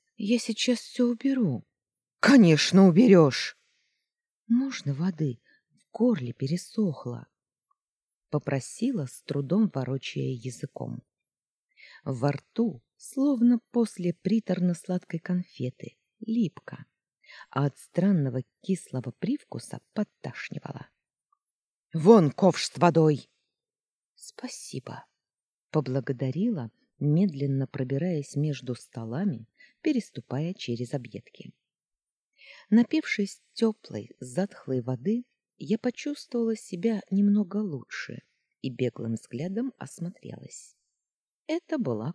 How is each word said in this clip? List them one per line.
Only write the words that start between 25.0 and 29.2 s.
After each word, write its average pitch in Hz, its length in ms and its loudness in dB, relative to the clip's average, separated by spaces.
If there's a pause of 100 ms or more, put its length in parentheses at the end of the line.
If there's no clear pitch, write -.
поблагодарила, 135 960 -2 (300)
медленно 143 640 0
пробираясь 139 720 -4
между 127 400 -4
столами, 117 720 -8 (340)